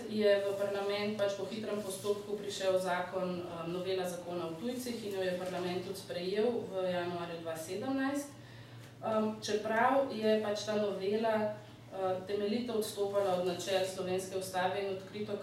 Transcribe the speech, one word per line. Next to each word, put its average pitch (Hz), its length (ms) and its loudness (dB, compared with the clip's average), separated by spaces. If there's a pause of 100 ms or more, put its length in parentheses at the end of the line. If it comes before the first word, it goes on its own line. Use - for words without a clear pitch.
je 208 320 6
v 196 160 0
parlament 202 640 0
pač 202 160 2
po 190 160 -4
hitrem 208 320 -4
postopku 202 560 -2
prišel 185 400 2
zakon, 180 640 0
em, 165 320 -6
novela 185 320 0
Zakona 175 400 -4
o 165 80 -4
tujcih 247 480 -4
in 190 160 -4
jo - 20 0
je 180 140 0
parlament 180 480 -2
tudi - 160 -6
sprejel 185 480 0 (240)
v 185 160 0
januarju 175 560 -2
dva 165 80 -4
sedemnajst. 269 800 -2 (720)
Em, 220 400 2
čeprav 220 720 4
je 214 240 6
pač 208 240 0
ta 214 160 0
novela, 208 640 2
eh, 190 800 -2
temeljito 214 560 0
odstopala 196 640 2
od 180 80 2
načel 185 320 0
slovenske 185 560 -2
ustave 185 400 0
in 196 160 -2
odkrito 208 480 -6